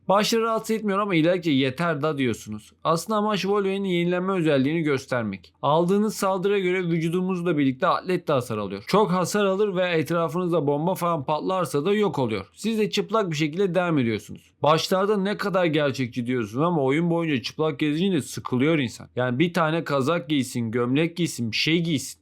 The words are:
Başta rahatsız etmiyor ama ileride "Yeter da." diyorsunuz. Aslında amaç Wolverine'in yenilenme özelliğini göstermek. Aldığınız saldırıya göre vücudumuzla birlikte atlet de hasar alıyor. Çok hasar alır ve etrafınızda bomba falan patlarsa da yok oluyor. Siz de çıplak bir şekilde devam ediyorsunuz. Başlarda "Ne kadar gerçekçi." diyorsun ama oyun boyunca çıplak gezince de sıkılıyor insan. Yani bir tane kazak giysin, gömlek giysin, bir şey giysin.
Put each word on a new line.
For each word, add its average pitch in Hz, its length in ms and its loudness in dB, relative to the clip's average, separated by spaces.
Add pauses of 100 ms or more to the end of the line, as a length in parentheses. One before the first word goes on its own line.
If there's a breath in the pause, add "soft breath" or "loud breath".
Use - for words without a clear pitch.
Başta 208 340 2
rahatsız 226 340 -2
etmiyor 202 240 -2
ama 202 160 0
ileride 170 360 2
"Yeter 135 500 0
da." 156 160 -2
diyorsunuz. 107 540 -4 (120)
Aslında 165 340 0
amaç 208 240 0
Wolverine'in 196 480 0
yenilenme 180 440 0
özelliğini 156 480 2
göstermek. 123 800 -2
Aldığınız 175 540 2
saldırıya 196 440 0
göre 185 240 0
vücudumuzla 175 720 0
birlikte 135 300 2
atlet 175 400 -2
de 160 60 2
hasar 117 240 -2
alıyor. 98 300 -6
Çok 190 240 4
hasar 185 340 0
alır 196 300 0
ve 180 140 0
etrafınızda 165 800 0
bomba 151 280 0
falan 170 280 -2
patlarsa 160 600 -2
da 202 80 2
yok 202 260 0
oluyor. 110 340 -2
Siz 220 260 -2
de 208 100 2
çıplak 202 420 0
bir 151 40 -4
şekilde 160 400 0
devam 175 220 2
ediyorsunuz. 107 540 -2 (120)
Başlarda 190 540 4
"Ne 196 200 -2
kadar 185 280 0
gerçekçi." 135 600 0
diyorsun 120 360 -2
ama 165 220 2
oyun 151 260 2
boyunca 165 320 0
çıplak 156 380 -4
gezince 160 380 0
de 131 40 0
sıkılıyor 135 580 0
insan. - 360 -6
Yani 123 240 -2
bir 175 140 -4
tane 165 300 0
kazak 143 460 0
giysin, 123 420 -2
gömlek 131 460 0
giysin, 123 340 -2
bir - 40 -8
şey 165 260 0
giysin. 160 400 -4